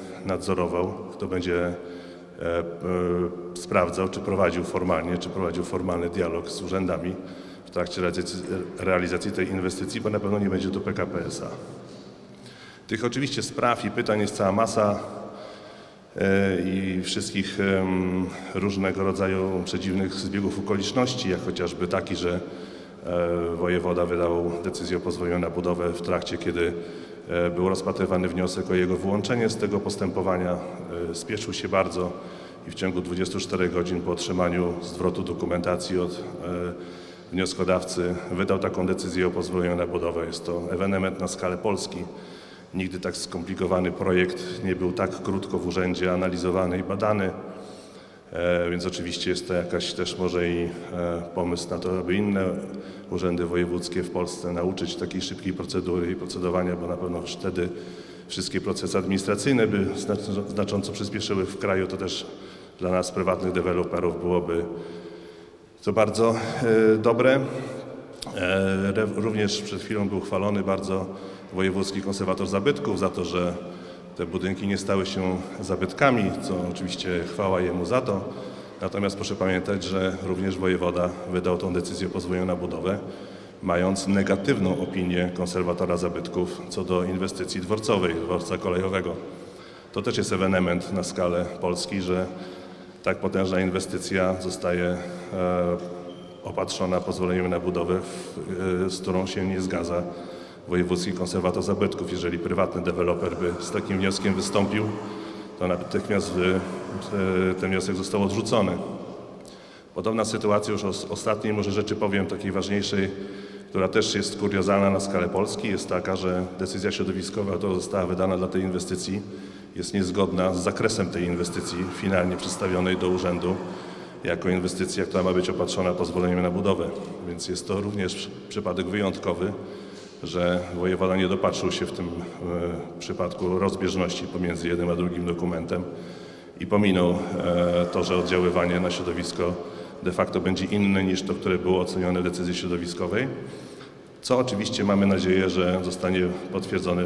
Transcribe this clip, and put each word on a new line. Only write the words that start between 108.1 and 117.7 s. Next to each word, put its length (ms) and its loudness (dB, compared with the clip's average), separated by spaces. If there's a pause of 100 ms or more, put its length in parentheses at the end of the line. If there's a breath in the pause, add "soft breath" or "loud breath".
odrzucony. 500 2 (1200 loud breath)
Podobna 300 0
sytuacja, 480 2
już 120 0
os-, 260 -2
ostatniej 420 0
może 200 2
rzeczy 240 0
powiem, 300 2
takiej 260 -2
ważniejszej, 580 2 (580 loud breath)
która 200 2
też 260 4
jest 240 0
kuriozalna 520 4
na 100 4
skalę 280 0
Polski, 400 0
jest 200 -2
taka, 280 0
że 280 0 (140)
decyzja 340 -2
środowiskowa, 640 -2
która 180 0